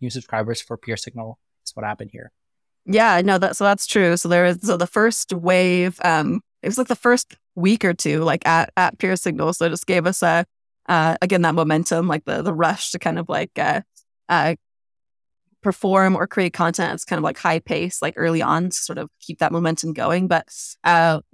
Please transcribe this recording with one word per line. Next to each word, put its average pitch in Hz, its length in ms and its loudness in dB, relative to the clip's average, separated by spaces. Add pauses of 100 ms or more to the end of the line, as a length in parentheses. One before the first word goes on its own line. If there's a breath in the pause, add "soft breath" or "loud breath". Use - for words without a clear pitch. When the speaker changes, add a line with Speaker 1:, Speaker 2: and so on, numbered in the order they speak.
Speaker 1:
new 123 100 -8
subscribers 113 500 -6
for - 160 -12
Pure 113 220 -8
Signal 113 400 -14 (280)
is - 80 -14
what 113 100 -10
happened 104 280 -8
here." 117 200 -20 (520)
Speaker 2:
Yeah, 202 400 4
no, 190 140 4
that, 180 180 0
so 202 80 0
that's 202 220 2
true. 175 300 2
So 170 120 -4
there 175 180 4
is, 180 160 2
so 202 140 0
the 175 120 0
first 220 440 0
wave, 180 720 2
um, 165 360 0 (220)
it - 60 -4
was, 214 100 -2
like, 254 100 -2
the 240 80 0
first - 400 0 (180)
week 196 300 2
or 180 100 2
two, 156 300 -2
like, 156 220 0
at, 165 300 2
at 185 220 2
Pure 185 180 0
Signal. 165 360 -2
So 170 140 -2
it 165 40 -2
just - 160 -6
gave 175 200 0
us 185 160 0
a, 170 220 2 (440)
uh, 165 340 2
again, 185 200 2
that 160 120 2
momentum, 165 540 0
like, 151 160 -4
the, 151 180 -4
the 175 120 -4
rush 165 380 -2
to 175 60 -8
kind 165 200 -4
of, 170 100 -8
like, 165 300 -4
uh, 156 240 -2 (460)
uh, 165 260 0 (1080)
perform 190 540 2
or 180 100 -2
create 185 260 -2
content 170 380 -2
that's 170 140 -8
kind 165 140 -4
of, 151 60 -2
like, 156 140 -4
high 165 220 0
pace, 170 420 -6
like, 156 140 -6
early 165 260 0
on 160 280 0
to - 60 -6
sort - 220 -8
of 151 100 -10 (120)
keep - 180 -14
that 160 140 0
momentum 165 400 -2
going. 170 340 -2
But, 170 220 -2 (360)
uh, 165 360 4 (140)